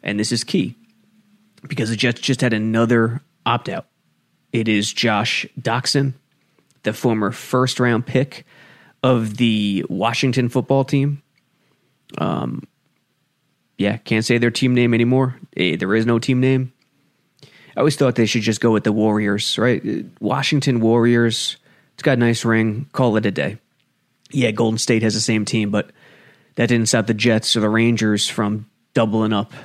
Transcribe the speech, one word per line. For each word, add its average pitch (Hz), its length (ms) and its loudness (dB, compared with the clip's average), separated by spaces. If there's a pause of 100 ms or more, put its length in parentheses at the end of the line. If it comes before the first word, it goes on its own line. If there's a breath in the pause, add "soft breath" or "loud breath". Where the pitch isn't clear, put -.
And 101 160 -4
this 104 120 -2
is 117 120 -2
key - 320 -2 (920)
because 113 220 -4
the 113 60 -2
Jets 120 260 -2
just 131 200 -2
had 120 120 2
another 113 680 2 (260)
opt-out. 117 400 -4 (640)
It 113 160 -2
is 104 260 0
Josh - 540 -2 (120)
Doxson, 131 540 -2 (720)
the 127 100 -2
former 110 380 0
first-round 123 720 0
pick - 400 -4 (560 soft breath)
of 113 360 0
the 107 520 0
Washington 120 600 0
football 135 340 0
team. 139 400 -2 (960)
Um, 73 480 -4 (1120)
yeah, 101 180 -2
can't 113 280 -2
say 120 120 2
their 117 140 2
team 127 240 0
name 120 180 4
anymore. 127 460 2 (160)
Eh, 85 220 0
there 95 180 0
is 113 100 2
no 117 140 2
team 127 200 0
name. 131 340 0 (680)
I - 380 -14
always 147 160 2
thought 127 200 2
they 113 120 2
should 110 160 -2
just 110 180 0
go 117 100 4
with 107 120 2
the 107 80 0
Warriors, 104 680 0
right? 110 480 -2 (140)
Washington 131 600 0
Warriors. 117 760 2 (360 soft breath)
It's - 100 -16
got 135 140 4
a - 20 0
nice 117 260 2
ring. 113 460 0
Call 117 260 0
it 107 80 -2
a 101 60 0
day. 82 260 -6 (720)
Yeah, 123 220 0
Golden 113 260 0
State 113 260 0
has 110 100 0
the 107 80 -2
same 110 240 0
team, 107 260 -2
but 104 200 -2 (640 soft breath)
that 120 120 0
didn't 113 220 2
stop 113 180 2
the 117 60 0
Jets 110 420 0
or 110 60 0
the 107 80 2
Rangers 110 580 2
from 107 420 -4 (240)
doubling 110 380 0
up. 104 220 -4 (120)